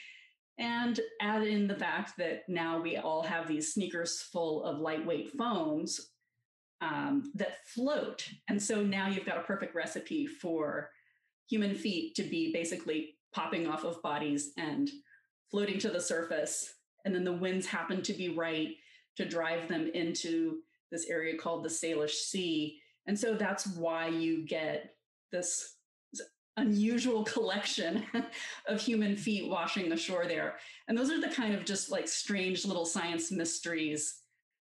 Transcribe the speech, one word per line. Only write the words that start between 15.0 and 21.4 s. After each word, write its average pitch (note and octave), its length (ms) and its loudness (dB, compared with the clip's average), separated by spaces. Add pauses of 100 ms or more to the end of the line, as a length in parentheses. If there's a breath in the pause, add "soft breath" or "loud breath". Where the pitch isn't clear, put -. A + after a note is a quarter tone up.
floating G3+ 280 2
to G#3+ 120 2
the F3 100 0
surface. E3 760 0 (300)
And F#3+ 100 2
then F3+ 100 2
the F3+ 80 2
winds F#3 340 0
happen F#3 360 -2
to - 100 -2
be F3+ 180 -2
right D#3+ 400 0 (460 loud breath)
to F#3+ 120 -2
drive E3 400 0
them D#3+ 260 0
into E3 680 0 (300 soft breath)
this E3+ 180 -4
area D#3+ 300 0
called E3 260 -2